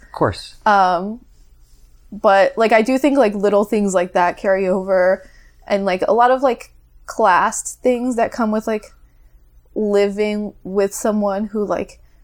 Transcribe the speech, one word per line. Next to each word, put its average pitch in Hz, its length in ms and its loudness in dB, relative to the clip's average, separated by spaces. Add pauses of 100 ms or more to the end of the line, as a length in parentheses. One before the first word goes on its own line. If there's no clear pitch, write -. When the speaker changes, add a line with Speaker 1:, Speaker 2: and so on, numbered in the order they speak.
Speaker 1:
Of - 100 -20
course. - 440 -4 (100)
Speaker 2:
Um, 196 560 0 (920)
but, 196 460 2
like, 226 160 2
I 226 80 6
do 254 160 0
think, 277 200 2
like, 214 160 2
little 202 300 2
things 208 300 -2
like 180 180 0
that 175 260 0
carry 190 300 0
over, 190 580 0 (400)
and, 196 200 -2
like, 185 220 -2
a 190 60 2
lot 240 180 4
of, 262 120 -2
like, 247 280 -2 (340)
class - 680 0
things 247 400 -2
that 220 160 -2
come 220 200 -4
with, 214 160 -4
like, 214 260 -8 (800)
living 208 800 -2 (100)
with 196 300 -2
someone 208 520 -2
who, 208 200 -4
like, - 340 -6 (240)